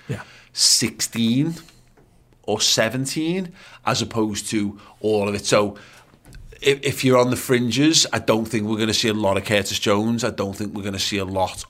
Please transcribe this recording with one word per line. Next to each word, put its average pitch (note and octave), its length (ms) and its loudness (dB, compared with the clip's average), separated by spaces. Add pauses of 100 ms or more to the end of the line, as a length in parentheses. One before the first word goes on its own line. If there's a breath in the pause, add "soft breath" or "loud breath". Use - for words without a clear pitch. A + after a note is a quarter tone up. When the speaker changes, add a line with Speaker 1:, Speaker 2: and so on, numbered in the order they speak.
Speaker 1:
Yeah. G#2+ 140 -8 (300 loud breath)
Speaker 2:
sixteen A#2+ 1040 0 (880)
or G#2 160 -2
seventeen, D#3 920 0 (320 loud breath)
as A2 160 0
opposed G#2+ 500 -2
to G#2 280 -2 (220 loud breath)
all G#2 280 0
of G#2 60 -2
it. G2+ 100 -6
So G#2 320 2 (840 loud breath)
if, C#3 220 4
if C3+ 220 -2
you're B2+ 140 6
on B2+ 120 4
the A#2+ 60 0
fringes, B2 760 2
I A2+ 60 0
don't A2 260 2
think A2 220 -2
we're G#2+ 120 -2
gonna A2 160 0
see A#2 140 0
a A2 60 2
lot G2+ 240 2
of F#2+ 60 -4
Curtis G#2 340 0
Jones. A2 440 2
I A#2+ 80 0
don't G2+ 240 -4
think G#2 200 -8
we're G2+ 100 -8
gonna G2 140 -6
see G2 200 -2
a G2 60 -2
lot F#2+ 460 -4